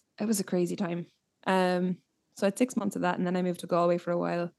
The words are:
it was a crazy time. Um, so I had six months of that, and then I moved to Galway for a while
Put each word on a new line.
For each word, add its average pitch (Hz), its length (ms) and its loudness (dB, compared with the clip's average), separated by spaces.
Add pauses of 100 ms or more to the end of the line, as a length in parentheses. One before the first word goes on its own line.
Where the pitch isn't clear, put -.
(200)
it 208 60 -2
was 214 140 0
a 190 40 -2
crazy 175 320 0
time. 170 300 -4 (400)
Um, 180 500 2 (400)
so 202 100 0
I - 20 6
had 196 100 -2
six 254 180 0
months 202 200 -2
of 175 60 -2
that, 175 160 0
and 180 80 0
then 180 100 0
I 180 60 0
moved 180 180 -2
to 180 60 -12
Galway 175 320 4
for 175 120 -6
a 175 80 0
while 175 400 -2